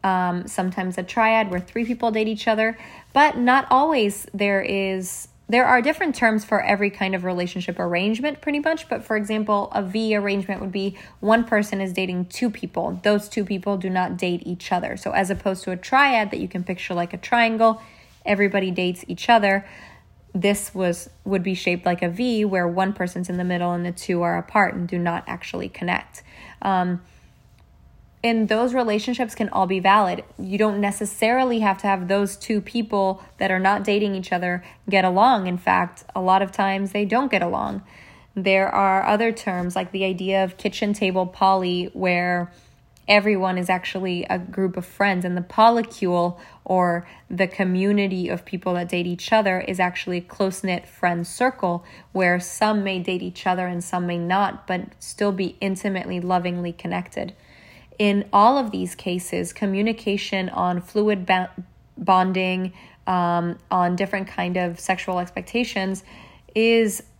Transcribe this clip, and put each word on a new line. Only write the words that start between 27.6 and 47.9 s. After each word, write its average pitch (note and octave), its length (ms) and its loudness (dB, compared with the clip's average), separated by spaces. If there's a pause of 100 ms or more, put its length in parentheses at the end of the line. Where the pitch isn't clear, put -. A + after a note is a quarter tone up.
and A3+ 240 2
those A#3 240 2
relationships A#3+ 640 0
can G#3 140 -2
all F#3+ 180 0
be F#3 140 0
valid. F#3+ 420 4 (160)
You F#3+ 180 -6
don't G#3 240 2
necessarily A3+ 800 0
have G3 200 2
to G#3 100 -2
have F#3 180 0
those G3 300 0
two G#3 240 -2
people G3 600 -2 (180)
that F#3+ 120 0
are F#3 80 2
not G3 240 2
dating G3+ 320 2
each F#3 160 -6
other F3+ 320 -2 (260)
get F#3+ 160 4
along. F#3+ 440 4
In F3+ 100 -2
fact, F3+ 460 0 (100)
a G3 60 -4
lot F#3 200 4
of F#3+ 120 -2
times G3 400 -2
they G#3 120 0
don't B3 280 0
get F#3 100 2
along. F#3+ 400 -4 (540)
There F#3+ 320 4
are G3 360 2
other A3 280 2
terms F3+ 420 -4
like F#3 160 -4
the F#3+ 140 -4
idea F#3+ 400 0
of F#3 120 -6
kitchen G#3 360 -2
table F#3 340 0
poly, F3+ 680 2
where F3+ 580 0 (560)
everyone G3 500 4
is F3+ 100 -4
actually F#3 640 -2
a F#3 80 -2
group F3+ 380 -2
of F3+ 100 -6
friends, F#3+ 380 0
and F3+ 120 -2
the F3+ 40 -2
polycule F#3 960 2 (260)
or F3 400 2 (240)
the F3+ 200 0
community F#3+ 800 0